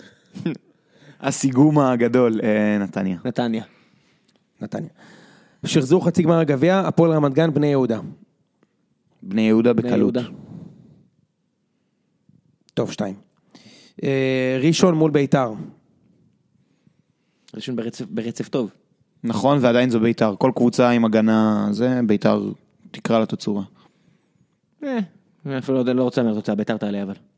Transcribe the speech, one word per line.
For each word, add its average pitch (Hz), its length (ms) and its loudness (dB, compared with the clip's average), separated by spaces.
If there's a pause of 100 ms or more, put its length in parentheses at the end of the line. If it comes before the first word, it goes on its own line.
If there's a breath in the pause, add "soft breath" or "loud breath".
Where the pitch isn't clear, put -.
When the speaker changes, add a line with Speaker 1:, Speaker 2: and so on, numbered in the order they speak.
(440 loud breath)
Speaker 1:
<laughs> 170 60 -4 (680 soft breath)
הסיגום 139 580 2
הגדול, 120 640 2
אה, 107 360 0
נתניה. 95 460 -4
Speaker 2:
נתניה. 117 400 -4 (960 soft breath)
Speaker 3:
נתניה. 110 280 -10 (760 soft breath)
שחזור 156 420 0
חצי 175 160 2
גמר 165 160 2
הגביע, 156 400 2
הפועל 165 340 2
רמת 147 220 0
גן, 160 200 2
בני 147 120 0
יהודה. 127 340 0 (1200)
Speaker 1:
בני 98 200 -2
יהודה 113 300 4
Speaker 2:
בני 113 160 0
Speaker 1:
בקלות. - 100 0 (180)
Speaker 2:
יהודה. 123 60 -4 (2500 loud breath)
Speaker 3:
טוב, - 180 -4
שתיים. 98 220 -6 (880 soft breath)
אה, 131 600 -2
ראשון 165 320 4
מול 156 160 2
ביתר. 139 420 0 (2000)
Speaker 2:
ראשון 123 220 -10
ברצף, 117 340 -8
ברצף 113 380 -8
טוב. 120 220 -4 (540)
Speaker 1:
נכון, 117 360 2
ועדיין 123 300 4
זו 117 100 2
ביתר. 110 380 2
כל 131 180 2
קבוצה 123 340 4
עם 120 140 2
הגנה, 110 640 2
זה, 123 360 -2
ביתר 104 460 0 (380)
תקרא - 280 -2
לה 110 80 0
תצורה. 104 360 -6 (1200 soft breath)
Speaker 2:
אה, 262 140 -4 (480)
אני 139 120 -6
אפילו 131 260 0
לא, 123 80 0
לא 127 100 0
רוצה 123 200 0
להמר 113 120 0
תוצאה, 104 200 -4
ביתר 107 220 -4
תעלה 101 260 -6
אבל. 98 120 -8 (240)